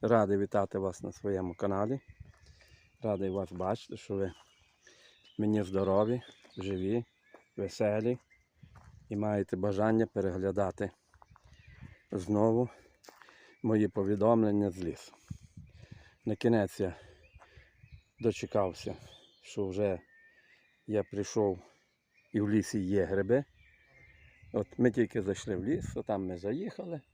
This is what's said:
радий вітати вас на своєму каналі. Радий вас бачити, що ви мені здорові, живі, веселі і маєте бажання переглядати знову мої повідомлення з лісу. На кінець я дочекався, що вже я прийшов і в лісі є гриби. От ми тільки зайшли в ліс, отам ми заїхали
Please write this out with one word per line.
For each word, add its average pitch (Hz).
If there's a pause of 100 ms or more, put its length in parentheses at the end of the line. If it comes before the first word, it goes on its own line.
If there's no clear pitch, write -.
радий 107
вітати 98
вас 95
на 101
своєму 92
каналі. 101 (1000)
Радий 98
вас 95
бачити, 92
що -
ви 98 (1040)
мені 107
здорові, 98 (360)
живі, 98 (520)
веселі 107 (920)
і 107
маєте 104
бажання 104
переглядати 95 (1200)
знову 104 (960)
мої 110
повідомлення 104
з 90
лісу. - (1120)
На 110
кінець 110
я 90 (1200)
дочекався, 104 (460)
що -
вже 95 (880)
я 107
прийшов 101 (720)
і 110
в 104
лісі 104
є 95
гриби. 98 (1080)
От -
ми 123
тільки 113
зайшли 98
в 90
ліс, -
отам 101
ми 90
заїхали 160 (120)